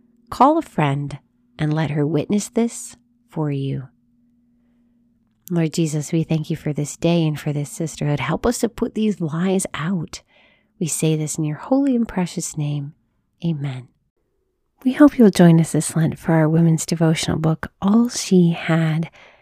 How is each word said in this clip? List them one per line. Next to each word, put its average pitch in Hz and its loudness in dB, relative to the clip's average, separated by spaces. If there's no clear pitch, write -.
Call 302 4
a 311 0
friend 143 -2
and 151 0
let 156 -2
her 147 0
witness 170 -2
this - -4
for 151 -4
you. 135 -6
Lord 165 0
Jesus, 151 -2
we 160 0
thank 160 -2
you 160 -4
for 151 -4
this 143 -6
day 165 2
and 151 -2
for 151 -4
this 143 -6
sisterhood. 147 -4
Help - -4
us 240 -2
to 226 0
put - -6
these 214 -2
lies 180 -2
out. 160 -6
We 175 -2
say 156 0
this 151 -6
in 160 -2
your 151 -4
holy 269 0
and 233 0
precious - -6
name. 147 -6
Amen. 139 -6
We 254 2
hope 285 6
you'll 220 8
join 170 8
us 165 0
this - -2
Lent 156 0
for - -2
our 156 4
women's 160 2
devotional 160 0
book, 160 -2
All 226 4
She 180 4
Had, 165 0